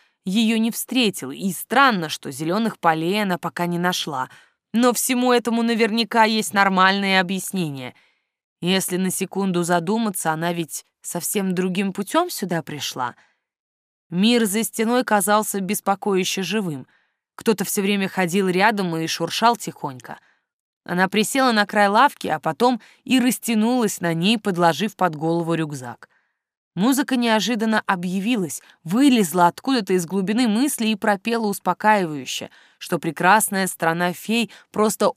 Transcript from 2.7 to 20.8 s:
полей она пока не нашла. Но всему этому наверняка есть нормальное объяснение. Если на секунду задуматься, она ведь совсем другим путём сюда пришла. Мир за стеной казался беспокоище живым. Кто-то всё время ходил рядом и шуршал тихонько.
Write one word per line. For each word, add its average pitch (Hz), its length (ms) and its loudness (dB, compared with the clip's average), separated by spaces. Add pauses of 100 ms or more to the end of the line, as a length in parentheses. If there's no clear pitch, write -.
полей 170 440 0
она 185 160 -2
пока 175 280 -6
не 175 120 -2
нашла. 165 500 -4 (440)
Но 247 200 2
всему 247 400 0
этому 233 300 0
наверняка 226 640 2
есть 220 300 0
нормальное 190 640 4
объяснение. 170 760 -4 (640)
Если 180 360 0
на 185 140 0
секунду 185 520 -2
задуматься, 180 680 0
она 165 200 -2
ведь 170 320 -8 (180)
совсем 190 520 -4
другим 185 380 -2
путём 320 380 -2
сюда 170 320 -4
пришла. 131 540 -8 (920)
Мир 226 340 2
за 214 200 0
стеной 240 400 0
казался 208 560 2
беспокоище 196 840 -2
живым. 175 440 -4 (500)
Кто-то 214 280 0
всё - 180 -2
время 196 260 0
ходил 190 400 0
рядом 185 480 2
и 160 100 -4
шуршал 220 500 0
тихонько. 147 640 -12 (640)